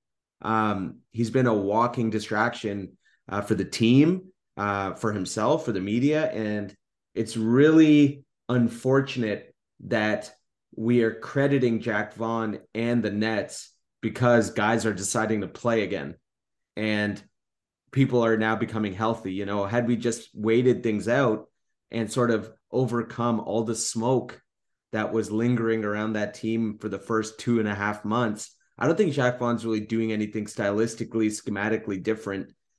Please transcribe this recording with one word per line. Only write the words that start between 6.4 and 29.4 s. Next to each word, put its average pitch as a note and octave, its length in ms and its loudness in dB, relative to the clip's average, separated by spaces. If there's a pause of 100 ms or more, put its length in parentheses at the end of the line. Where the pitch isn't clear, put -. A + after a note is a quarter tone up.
it's G#2+ 220 -4
really D3 880 6 (240)
unfortunate B2 1080 0 (300)
that G#2+ 460 -2 (460)
we A#2 260 4
are A2+ 120 2
crediting C3+ 640 0
Jack G#2+ 340 -4
Vaughn A2+ 440 -4 (160)
and A#2 280 0
the G#2 80 0
Nets G#2+ 600 -4 (300)
because A#2 500 2
guys A2 360 0
are G#2+ 80 0
deciding A2 460 -2
to F#2 80 -6
play A2+ 340 -2
again. E2 340 -6 (600)
And G#2 460 -2 (720)
people B2 320 2
are A2+ 120 4
now A2 200 2
becoming G#2+ 360 -4
healthy. A2 400 -4
You G2 140 -6
know, G2+ 180 -2
had A#2 220 0
we A#2+ 100 2
just A2+ 380 -4
waited A2+ 480 2
things G#2+ 260 -2
out A#2+ 400 0 (420)
and A2 200 -4
sort A#2+ 200 0
of G#2 200 -2 (200)
overcome A#2 720 -2
all A2 240 -2
the A2 100 -4
smoke A2+ 680 -2 (520)
that G#2+ 200 -2
was G#2+ 180 -2
lingering A2+ 540 0
around G#2+ 300 -4
that G#2 200 -4
team A2+ 440 -4
for A2 120 -8
the F#2+ 80 -6
first A2 400 -4
two A#2+ 200 0
and G#2+ 100 0
a G2+ 60 -2
half G2+ 300 -4
months, G#2+ 500 -2 (240)
I - 80 0
don't E3 100 2
think F#3 180 2
Jacque B2 240 2
Vaughn's A#2 260 -2